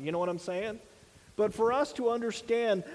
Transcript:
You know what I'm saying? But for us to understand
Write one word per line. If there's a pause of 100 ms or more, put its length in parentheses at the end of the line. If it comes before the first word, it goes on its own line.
You
know
what
I'm
saying? (560)
But
for
us
to
understand (100)